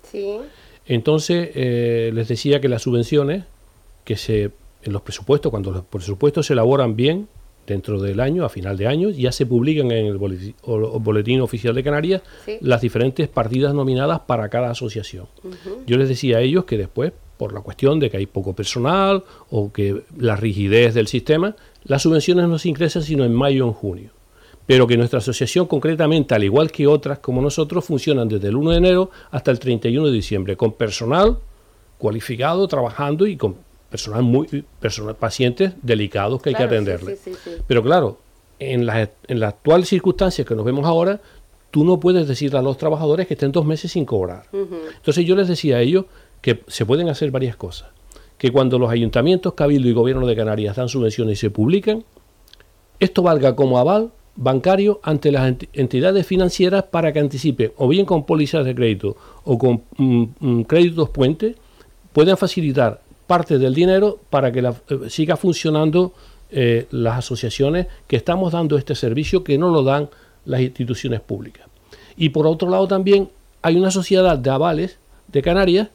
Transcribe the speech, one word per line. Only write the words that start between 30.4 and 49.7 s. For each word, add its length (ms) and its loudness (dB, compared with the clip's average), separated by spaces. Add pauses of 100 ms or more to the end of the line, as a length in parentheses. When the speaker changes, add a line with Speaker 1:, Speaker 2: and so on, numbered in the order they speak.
Speaker 2:
con 180 0
personal 640 0 (600)
cualificado, 680 -2
trabajando 600 -2
y 100 -4
con 180 -2 (340)
personal 340 -4
muy, 420 0 (160)
personal, 340 -6
pacientes 560 -2 (100)
delicados 600 -2
que 80 -2
hay 60 -2
que 120 0
Speaker 1:
Claro, 40 0
sí, 40 2
Speaker 2:
atenderles. 480 -4
Speaker 1:
sí, 100 -14
sí, 120 -16
sí. 200 -14
Speaker 2:
Pero 160 2
claro, 360 2 (420)
en 260 -2
las, 220 0 (220)
en 100 -4
las 140 -2
actuales 340 2
circunstancias 580 0
que 100 -4
nos 100 -4
vemos 200 0
ahora, 360 0 (500)
tú 140 4
no 120 4
puedes 300 2
decirle 320 -2
a 20 2
los 160 -2
trabajadores 500 0
que 80 -4
estén 180 -2
dos 120 2
meses 280 -4
sin 100 -2
cobrar. 480 -4
Speaker 1:
Ujú. 240 -6 (180)
Speaker 2:
Entonces 320 0
yo 120 4
les 100 2
decía 300 0
a 40 2
ellos 220 2 (380)
que 260 0
se 180 -4
pueden 220 2
hacer 240 -2
varias 240 -4
cosas, 320 -14 (500)
que 140 0
cuando 260 2
los 140 2
ayuntamientos, 600 0
Cabildo 340 2